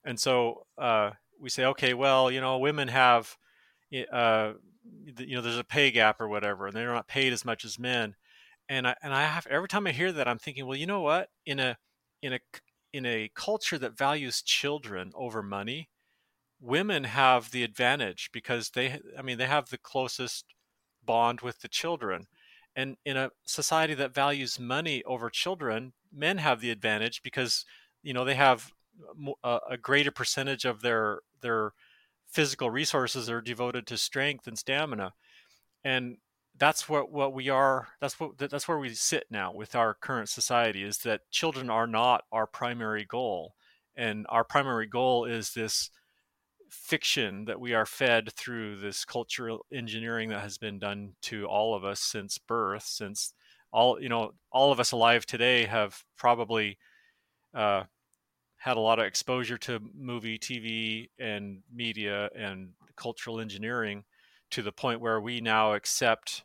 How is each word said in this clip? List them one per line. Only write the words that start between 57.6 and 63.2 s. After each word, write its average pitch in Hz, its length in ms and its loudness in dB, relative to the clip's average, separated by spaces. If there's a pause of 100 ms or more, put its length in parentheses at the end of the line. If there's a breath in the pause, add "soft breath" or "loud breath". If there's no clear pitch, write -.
had 123 220 0
a - 20 0
lot 113 180 6
of 113 60 2
exposure 120 540 -2
to 120 220 -6 (140)
movie, 117 440 -8
T 123 220 -8
V, 113 580 -6
and 101 520 -8
media 107 640 -4
and 95 360 -10 (260)
cultural 113 420 -8